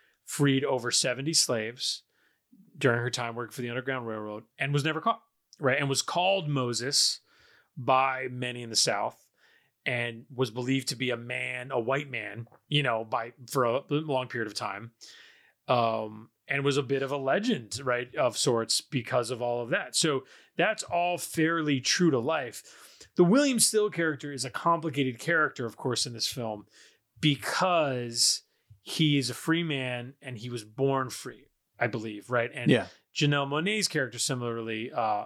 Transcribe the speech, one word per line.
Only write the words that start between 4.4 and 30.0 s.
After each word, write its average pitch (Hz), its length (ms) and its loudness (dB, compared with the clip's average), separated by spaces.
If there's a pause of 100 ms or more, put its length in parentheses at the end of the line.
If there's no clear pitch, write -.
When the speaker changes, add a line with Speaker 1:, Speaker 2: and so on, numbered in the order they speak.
Speaker 1:
and 139 120 0
was 143 120 2
never 156 160 0
caught, - 220 0 (360)
right? 135 180 2
And 143 120 0
was 135 140 0
called 180 460 2
Moses 127 680 0 (580)
by 131 540 2
many 123 320 -6
in 117 80 -10
the 107 60 -2
South 107 500 0 (600)
and 120 460 -4
was 123 180 0
believed 127 380 -2
to 135 60 -4
be 123 140 -4
a 123 80 -2
man, 123 540 -8
a 127 100 0
white 135 300 -2
man, 113 360 -8 (220)
you 147 140 2
know, 117 200 0
by, 117 300 -4 (160)
for 131 160 2
a 120 240 2
long 143 400 -2
period 117 180 -4
of 104 60 -10
time, 104 380 -8 (760)
um, 113 600 0 (180)
and 139 160 -2
was 139 140 2
a 143 60 2
bit 135 200 -2
of 131 80 -4
a 143 60 -2
legend, 135 640 -2
right, 123 320 -2
of 123 220 0
sorts 113 460 2
because 123 480 -2
of 120 100 -6
all 120 220 0
of 117 80 -6
that. 165 260 -2
So 147 280 2 (340)
that's 208 240 2
all 175 340 0
fairly 156 640 0
true 170 300 4
to 131 80 4
life. 131 440 -4 (540)
The 180 80 8
William 254 340 6
Still 208 300 4
character 156 420 -2
is 131 140 -6
a 127 60 -6
complicated 143 680 0
character, 156 460 0
of 113 140 -8
course, 123 260 0
in 127 80 -8
this 110 140 -4
film 110 400 -6 (520)
because 139 1200 0 (400)
he 151 340 4
is 120 140 0
a 117 40 -6
free 165 280 0
man 131 580 -4